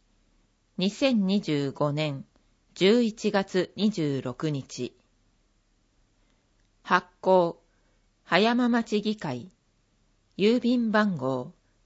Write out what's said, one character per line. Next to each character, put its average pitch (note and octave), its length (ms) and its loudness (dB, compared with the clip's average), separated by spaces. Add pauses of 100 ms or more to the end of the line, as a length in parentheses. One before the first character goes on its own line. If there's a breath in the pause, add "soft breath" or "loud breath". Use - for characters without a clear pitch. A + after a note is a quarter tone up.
(760)
二 F3+ 120 0
千 A3+ 360 0
二 G3 160 0
十 C#3+ 300 -2
五 D3 200 -2
年 D3 340 -6 (500)
十 A3 280 4
一 G#3+ 280 -2
月 G3 440 0
二 G#3 140 2
十 C#3+ 320 -2
六 C3 280 -6
日。 C3 460 -8 (1900)
発 F#3 260 0 (140)
行、 F#3 400 2 (640)
葉 E3 160 2
山 A#3+ 300 2
町 A3+ 320 0
議 G#3+ 140 -4
会、 C#3 340 -8 (880)
郵 A3+ 220 2
便 A#3 320 0
番 G#3 260 0
号 C3 360 -6 (320)